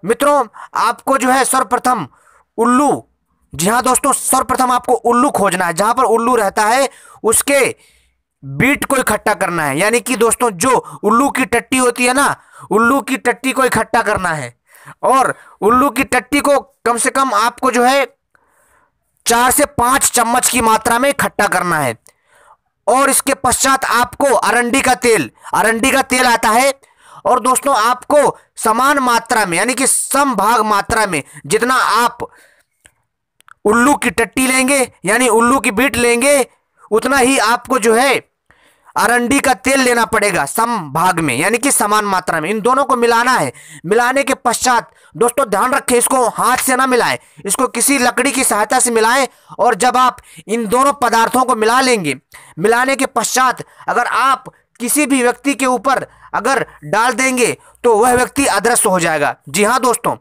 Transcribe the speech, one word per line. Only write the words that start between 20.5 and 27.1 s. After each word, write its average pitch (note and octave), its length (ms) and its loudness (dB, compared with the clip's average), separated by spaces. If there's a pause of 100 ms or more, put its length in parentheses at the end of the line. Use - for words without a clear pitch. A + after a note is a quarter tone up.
मात्रा A3+ 360 0
में C#4 100 0
इकट्ठा G3+ 380 -2
करना F3 320 -2
है। B2+ 180 -4 (880)
और C4 220 2
इसके C4+ 260 -2
पश्चात C4+ 500 -2
आपको A#3+ 420 -2
अरंडी A#3 540 0
का B3+ 140 2
तेल, A3 340 0 (240)
अरंडी A3 380 0
का C4+ 120 2
तेल B3+ 220 0
आता A#3 240 2
है C4 240 2 (520)